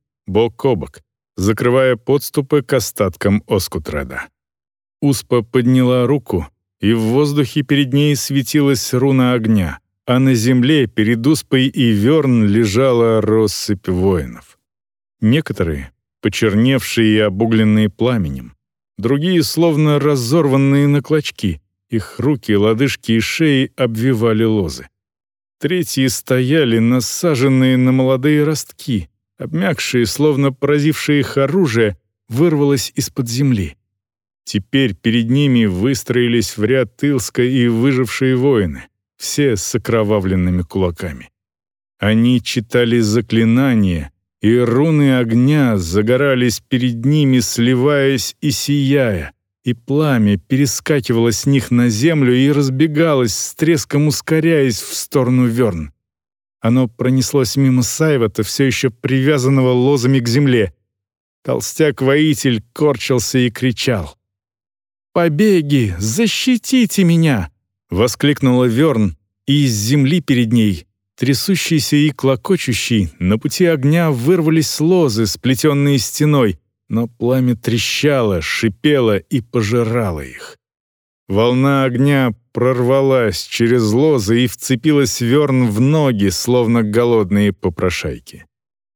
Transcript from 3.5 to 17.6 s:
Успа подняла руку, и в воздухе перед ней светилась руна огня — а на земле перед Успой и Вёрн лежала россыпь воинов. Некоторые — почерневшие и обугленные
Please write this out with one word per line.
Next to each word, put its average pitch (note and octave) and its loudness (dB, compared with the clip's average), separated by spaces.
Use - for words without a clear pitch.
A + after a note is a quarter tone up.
Успа B2+ -2
подняла B2 0
руку, F#2 -2
и G2+ 2
в A2+ 0
воздухе C#3+ 0
перед C#3 -2
ней D3 2
светилась C#3 -2
руна B2+ 2
огня — A2 0
а B2+ 2
на C3 2
земле B2+ 2
перед A2+ 0
Успой C3+ 0
и B2+ 0
Вёрн A#2+ 2
лежала A2+ 2
россыпь G#2+ -2
воинов. F2+ -4
Некоторые — F#2+ -2
почерневшие A2+ 0
и - 2
обугленные G#2+ 0